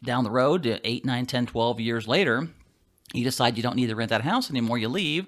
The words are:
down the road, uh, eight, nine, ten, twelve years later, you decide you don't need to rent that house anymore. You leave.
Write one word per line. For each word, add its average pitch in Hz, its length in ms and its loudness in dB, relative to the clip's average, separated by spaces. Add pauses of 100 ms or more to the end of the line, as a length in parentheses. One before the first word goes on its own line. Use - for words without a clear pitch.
down 123 220 0
the 104 60 -4
road, 135 360 2
uh, 110 160 0
eight, 113 220 -4
nine, 123 200 0
ten, 123 200 -2
twelve 117 340 0
years 113 260 -2
later, 143 440 2 (640)
you 120 100 -2
decide 123 340 2
you 117 60 -2
don't 123 120 0
need 123 120 2
to 110 80 -2
rent 113 140 -2
that 110 120 2
house 226 300 -2
anymore. 117 260 0
You 110 120 0
leave. 170 380 -2